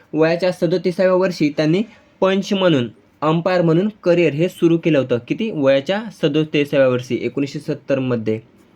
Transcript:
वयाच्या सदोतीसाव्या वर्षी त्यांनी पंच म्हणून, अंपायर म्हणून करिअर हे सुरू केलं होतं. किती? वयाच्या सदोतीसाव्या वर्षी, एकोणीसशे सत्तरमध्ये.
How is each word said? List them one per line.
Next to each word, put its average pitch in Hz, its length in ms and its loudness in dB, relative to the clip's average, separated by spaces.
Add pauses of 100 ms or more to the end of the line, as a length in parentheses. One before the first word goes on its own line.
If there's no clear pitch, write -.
(140)
वयाच्या 170 380 2
सदोतीसाव्या 185 640 0
वर्षी 175 440 0
त्यांनी 160 240 2 (380)
पंच 190 340 0
म्हणून, 160 360 2 (320)
अंपायर 170 400 0
म्हणून 165 280 2 (140)
करिअर 175 300 2
हे 165 160 -2
सुरू 170 280 2
केलं 160 220 0
होतं. 127 180 0 (100)
किती? 220 240 -4
वयाच्या 139 520 0 (180)
सदोतीसाव्या 147 680 0
वर्षी, 123 340 -2
एकोणीसशे 139 380 -6
सत्तरमध्ये. 127 800 -4 (360)